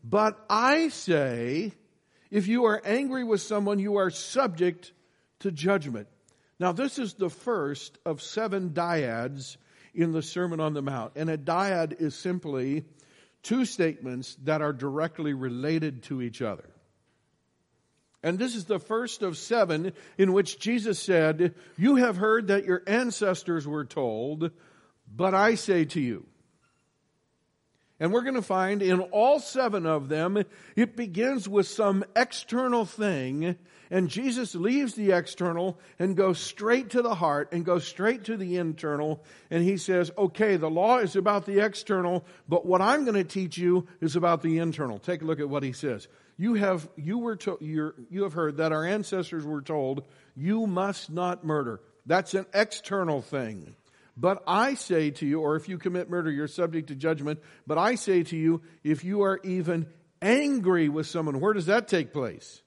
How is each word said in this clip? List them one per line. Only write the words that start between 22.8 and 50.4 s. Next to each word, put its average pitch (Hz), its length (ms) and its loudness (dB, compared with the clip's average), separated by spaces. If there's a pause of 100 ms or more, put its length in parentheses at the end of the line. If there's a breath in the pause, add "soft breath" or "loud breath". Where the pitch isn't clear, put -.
ancestors 196 800 0
were 147 180 -4
told, 139 640 -2 (680 soft breath)
but 190 200 2
I 208 180 6
say 180 320 2
to 147 160 -4
you." 117 240 -4 (1700)
And 165 120 0
we're 240 120 2
gonna 254 200 -2
find 196 400 0
in 185 160 4
all 220 400 4
seven 220 480 -2
of 151 200 0
them, 175 360 0 (320 loud breath)
it 220 200 2
begins 214 540 -2
with 202 180 4
some 202 360 2 (120)
external 240 680 0
thing, 165 720 -2 (320 loud breath)
and 185 180 2
Jesus 240 460 -4
leaves 240 400 0
the 202 200 2
external 175 680 -2 (180 loud breath)
and 190 180 0
goes 190 220 4
straight 233 540 -2
to 240 100 2
the 233 140 0
heart 147 360 0
and 170 140 -2
goes 175 220 2
straight 214 380 -2
to 220 120 -4
the 180 200 -4
internal, 156 640 -4 (260 loud breath)
and 170 140 2
he 190 140 4
says, 175 380 2
"Okay, 202 420 2
the 160 120 0
law 208 300 4
is 190 160 -2
about 196 320 2
the 202 180 4
external, 185 580 -2 (240 loud breath)
but 170 200 2
what 185 160 6
I'm 277 200 4
gonna 202 200 2
teach 180 340 -4
you 175 300 2 (120 loud breath)
is 156 160 -2
about 170 280 2
the 165 160 2
internal." 147 400 -4
Take 170 240 -6
a - 20 -8
look 156 140 -2
at 147 100 -4
what 143 140 -2
he 131 80 -4
says. 123 360 -6 (300 soft breath)
"You 220 160 0
have, 185 340 2 (100)
you 165 200 -4
were 233 200 -4
to-, 185 240 -4
you're, 156 340 -4 (160)
you 190 100 -4
have 185 120 -2
heard 151 240 -2
that 160 160 2
our 156 100 0
ancestors 180 600 -4
were 147 200 -6
told, 139 400 -4 (320 soft breath)
'You 208 320 0